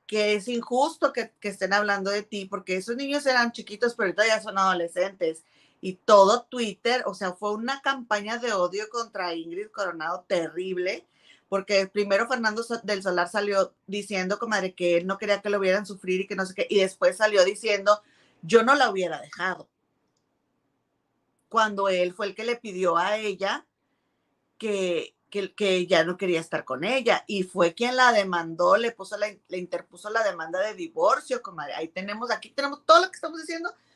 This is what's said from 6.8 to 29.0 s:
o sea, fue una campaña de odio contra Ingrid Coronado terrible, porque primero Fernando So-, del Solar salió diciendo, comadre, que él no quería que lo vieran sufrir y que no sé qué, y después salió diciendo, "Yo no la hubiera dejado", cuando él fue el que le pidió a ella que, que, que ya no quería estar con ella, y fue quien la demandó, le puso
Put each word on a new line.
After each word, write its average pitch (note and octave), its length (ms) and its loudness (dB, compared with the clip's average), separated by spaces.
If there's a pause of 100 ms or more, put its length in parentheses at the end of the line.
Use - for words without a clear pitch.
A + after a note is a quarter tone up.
o F#3+ 100 -4
sea, F#3 180 -6
fue G#3 200 -6
una B3 300 -6
campaña A#3 560 -2
de A#3 140 -4
odio F#3+ 360 -2
contra G#3 460 -6
Ingrid E3+ 340 -10
Coronado F3 600 -6
terrible, F3+ 760 -4 (440)
porque G3 400 0
primero G#3 400 0
Fernando A3+ 340 -2
So-, A#3 220 -6
del G3 180 -4
Solar F3+ 260 0
salió G3+ 460 0 (120)
diciendo, G3 520 -4
comadre, G3 340 -2
que F3 240 2
él F3 100 2
no G3 120 -4
quería G3+ 240 0
que G#3 80 -2
lo G3+ 80 2
vieran G3 260 2
sufrir F#3 360 -4
y F#3+ 60 -4
que G3+ 100 -8
no F#3+ 100 -2
sé F#3 80 -12
qué, F3 160 -2
y G3+ 100 6
después F#3 360 2
salió G#3 280 6
diciendo, G#3 580 2 (400)
"Yo G#3+ 200 6
no B3+ 120 6
la C4 160 4
hubiera F3 300 -4
dejado", - 480 -6 (1800)
cuando G#3 400 2
él F3+ 240 2
fue G3+ 140 -6
el G3 80 -8
que A3 100 -10
le A#3 120 -2
pidió F#3 400 0
a G3 200 2
ella G#3 500 -4 (920)
que, F#3 580 -4 (140)
que, G3 240 -6
que F#3 320 2
ya E3+ 180 6
no F3+ 120 -4
quería F3+ 240 0
estar D#3 240 -6
con C3 200 -6
ella, A3+ 420 0
y G3+ 160 -2
fue F3+ 320 0
quien B3 220 -2
la B3+ 160 6
demandó, F3+ 640 2
le A#3 160 0
puso G3 240 -12